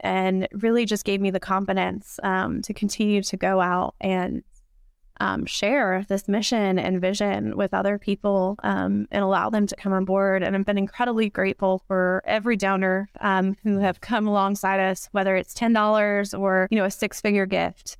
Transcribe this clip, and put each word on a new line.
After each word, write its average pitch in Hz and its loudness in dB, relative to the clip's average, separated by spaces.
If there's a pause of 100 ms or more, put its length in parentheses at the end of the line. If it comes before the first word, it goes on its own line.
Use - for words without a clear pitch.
and 190 0
really 226 2
just 208 -2
gave 196 0
me 196 0
the 185 0
confidence, 190 -4
um, 190 0
to 208 -8
continue 208 0
to - -6
go 190 2
out 180 0
and 185 -2 (800)
um, 190 -2
share 202 0
this 196 -4
mission 202 0
and 180 0
vision 202 -2
with 196 -2
other 196 0
people, 196 0
um, 202 0
and 202 0
allow 190 0
them 214 2
to - -6
come 196 -4
on 190 2
board. 190 2
And 190 0
I've 196 0
been 202 0
incredibly 220 0
grateful 190 0
for 185 0
every 220 0
donor, 190 0 (120)
um, 190 2
who 202 2
have 196 0
come 214 -2
alongside 196 2
us, 190 -2
whether 190 2
it's - -4
ten 233 2
dollars 208 2
or, 190 2
you 220 4
know, 196 2
a 196 0
six-figure 202 0
gift. 180 -2